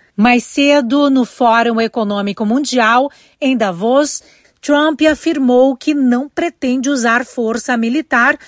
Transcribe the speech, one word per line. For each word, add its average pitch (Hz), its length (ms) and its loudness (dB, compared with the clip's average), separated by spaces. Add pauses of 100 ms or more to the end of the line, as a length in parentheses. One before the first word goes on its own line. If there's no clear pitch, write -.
(160)
Mais 240 280 2
cedo, 285 640 2
no 262 160 2
Fórum 233 560 0
Econômico 208 640 -4
Mundial, 247 640 0 (300)
em 269 160 0
Davos, 220 640 -2 (400)
Trump 294 400 0
afirmou 269 720 2
que 302 180 -4
não 262 360 0
pretende 269 580 -4
usar 247 380 0
força 233 500 -4
militar 247 640 0 (100)